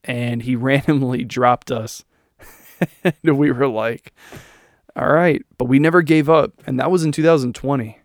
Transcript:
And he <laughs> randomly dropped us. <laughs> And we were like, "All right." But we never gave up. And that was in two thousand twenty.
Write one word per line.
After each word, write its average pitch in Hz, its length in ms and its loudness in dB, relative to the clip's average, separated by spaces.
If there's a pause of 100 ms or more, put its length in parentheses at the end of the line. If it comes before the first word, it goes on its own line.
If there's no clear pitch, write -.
And 120 400 -6
he 123 120 -2
<laughs> - 20 -6
randomly 135 640 0
dropped 123 480 0
us. 110 320 -10 (380)
<laughs> - 600 -10 (200)
And 156 140 2
we 147 120 2
were 135 180 0
like, 117 440 -4 (800)
"All - 200 0
right." 165 280 2 (160)
But 127 80 -2
we 127 140 4
never 165 220 4
gave 156 280 2
up. 156 220 2 (160)
And 135 140 -4
that 147 100 0
was 175 140 0
in 151 80 0
two 151 100 -2
thousand 143 320 2
twenty. 127 500 -6